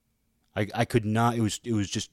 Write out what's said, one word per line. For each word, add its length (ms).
I, 180
I 100
could 200
not, 320
it 40
was, 220
it 100
was 160
just, 240